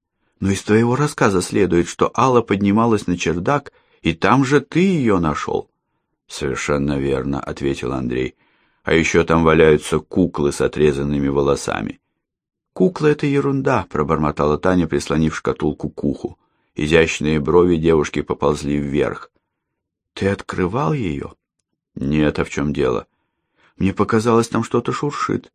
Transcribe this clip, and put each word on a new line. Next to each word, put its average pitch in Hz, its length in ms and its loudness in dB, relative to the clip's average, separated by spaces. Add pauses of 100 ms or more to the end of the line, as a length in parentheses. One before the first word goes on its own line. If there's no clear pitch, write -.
(400)
Но 95 120 -2
из 92 100 -4
твоего 117 340 2
рассказа 131 460 0
следует, 90 460 2
что - 280 -2
Алла 123 260 4
поднималась 104 680 0
на 87 100 -2
чердак, 87 540 -2 (300)
и 82 120 0
там 117 320 2
же 139 160 2
ты 151 180 -4
ее 139 400 2
нашел». 76 500 -4 (580)
«Совершенно 71 720 -2
верно», 67 400 -2
ответил 69 540 -4
Андрей. 64 420 -4 (480)
«А 80 100 0
еще 82 300 2
там 82 200 2
валяются 78 560 4
куклы 78 520 -2
с - 100 -4
отрезанными 71 680 0
волосами». 69 720 -2 (720)
«Кукла — 180 340 0
это 147 180 0
ерунда», 139 640 0
пробормотала 76 720 0
Таня, 90 280 2
прислонив 76 480 0
шкатулку 76 540 -4
к - 140 -14
уху. - 340 -4 (380)
Изящные 78 640 2
брови 85 380 4
девушки 78 440 0
поползли 73 560 -2
вверх. 71 540 -4 (840)
«Ты 95 140 -2
открывал 98 640 -2
ее?» 87 400 -6 (600)
«Нет, 73 420 0
а 73 60 0
в - 60 -12
чем 73 240 -4
дело?» 64 340 -2 (720)
«Мне 95 160 0
показалось, 113 540 2
там 113 160 -2
что-то - 280 -4
шуршит». - 640 -6